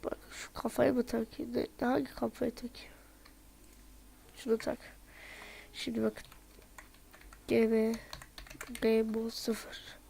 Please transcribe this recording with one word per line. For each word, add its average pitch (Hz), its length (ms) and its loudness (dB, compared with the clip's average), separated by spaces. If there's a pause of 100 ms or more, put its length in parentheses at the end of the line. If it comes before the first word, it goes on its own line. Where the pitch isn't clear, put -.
Bak - 140 -2 (120)
şu - 220 -10
kafayı 247 420 4
mı 240 120 4
takayım? 240 480 -4
Ne, - 320 0
hangi 262 280 2
kafayı 233 400 -2
takayım? - 380 -12 (1400)
Şunu 226 240 2
tak. - 200 -2 (920)
Şimdi - 300 -2
bakın. 110 220 0 (1200)
G 226 240 6
B, 220 200 4 (920)
Rainbow 220 460 4
sıfır. - 680 -4 (120)